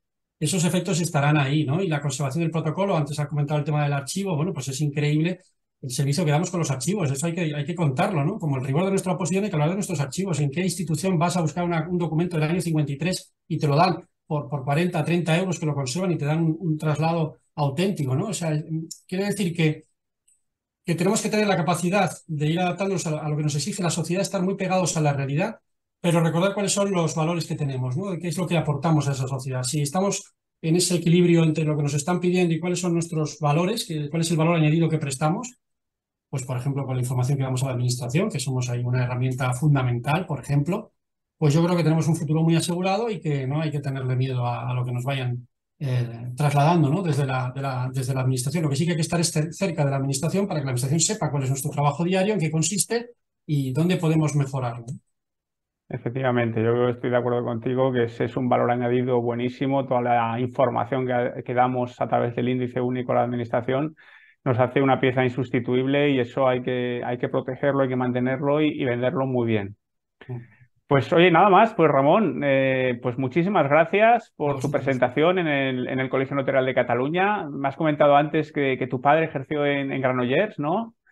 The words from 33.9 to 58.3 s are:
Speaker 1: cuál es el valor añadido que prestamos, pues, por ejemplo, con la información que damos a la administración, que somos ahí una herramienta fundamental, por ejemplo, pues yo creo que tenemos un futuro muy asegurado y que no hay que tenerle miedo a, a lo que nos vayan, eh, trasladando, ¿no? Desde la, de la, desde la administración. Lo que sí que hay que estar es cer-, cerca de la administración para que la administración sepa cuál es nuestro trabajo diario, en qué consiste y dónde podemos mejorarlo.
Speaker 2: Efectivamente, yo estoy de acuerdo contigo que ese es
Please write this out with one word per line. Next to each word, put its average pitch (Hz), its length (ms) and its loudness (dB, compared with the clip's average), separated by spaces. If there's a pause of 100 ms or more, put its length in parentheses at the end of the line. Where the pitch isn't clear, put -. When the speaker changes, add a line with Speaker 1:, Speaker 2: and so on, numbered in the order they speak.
Speaker 1:
cuál 165 140 -2
es 165 80 -2
el 160 60 2
valor 165 200 4
añadido 160 320 4
que 156 80 2
prestamos, 156 580 -2 (760)
pues, 131 160 -6
por 127 120 -6
ejemplo, 139 280 -2
con 131 100 -4
la 123 60 -2
información 127 360 0
que 135 60 -2
damos 131 200 -2
a 135 40 0
la 131 60 -2
administración, 123 560 0
que 147 100 -4
somos 127 300 -4
ahí 120 140 -4
una 123 200 0
herramienta 127 500 -2
fundamental, 135 720 0
por 143 120 -6
ejemplo, 147 520 -2 (460)
pues 147 180 2
yo 165 80 4
creo 175 120 2
que 165 80 2
tenemos 156 240 2
un 160 80 2
futuro 156 280 0
muy 165 120 4
asegurado 190 540 0
y 196 100 -4
que 139 280 -2
no 123 140 -2
hay 160 100 -4
que 147 80 -4
tenerle 131 360 -4
miedo 127 300 -2
a, 120 240 -4
a 123 60 -2
lo 123 100 -2
que 123 60 -6
nos 120 120 -4
vayan, 127 440 -4 (320)
eh, 123 580 -4
trasladando, 147 520 4
¿no? 175 120 0
Desde 143 240 0
la, 131 300 -2
de 139 80 -6
la, 131 280 -4
desde 131 220 -4
la 131 80 -2
administración. 131 420 0
Lo 147 60 0
que 139 60 0
sí 165 100 2
que 170 60 2
hay 160 60 0
que 165 40 0
estar 170 180 0
es - 160 0
cer-, 151 180 0
cerca 165 300 -2
de 139 60 2
la 139 80 0
administración 151 480 0
para 175 140 -4
que 131 60 -2
la 131 60 -4
administración 131 280 0
sepa 165 320 0
cuál 139 120 0
es 131 60 0
nuestro 139 220 -4
trabajo 147 320 0
diario, 190 320 2
en 185 40 0
qué 156 120 0
consiste 208 560 -2 (400)
y 139 260 -2
dónde 170 240 2
podemos 156 380 2
mejorarlo. 127 500 -4 (1040)
Speaker 2:
Efectivamente, 123 720 -2
yo 120 280 2
estoy 120 200 -4
de 123 80 2
acuerdo 120 260 0
contigo 123 480 0
que 123 120 2
ese 117 220 -2
es 120 120 -6